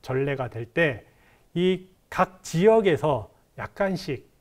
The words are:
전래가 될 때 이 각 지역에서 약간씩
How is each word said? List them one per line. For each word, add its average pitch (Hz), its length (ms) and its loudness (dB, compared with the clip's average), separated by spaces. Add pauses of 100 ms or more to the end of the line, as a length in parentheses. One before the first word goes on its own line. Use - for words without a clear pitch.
전래가 135 460 -4
될 113 240 -10
때 147 320 0 (500)
이 180 420 -2 (140)
각 - 320 -2
지역에서 165 880 2 (280)
약간씩 175 680 -6 (120)